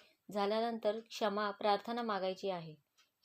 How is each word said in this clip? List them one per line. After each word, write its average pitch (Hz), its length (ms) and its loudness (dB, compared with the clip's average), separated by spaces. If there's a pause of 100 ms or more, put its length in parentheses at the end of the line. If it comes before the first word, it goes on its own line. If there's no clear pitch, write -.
(280)
झाल्यानंतर 220 720 0
क्षमा 208 500 0
प्रार्थना 214 520 0
मागायची 190 480 0
आहे. 165 240 -6 (500)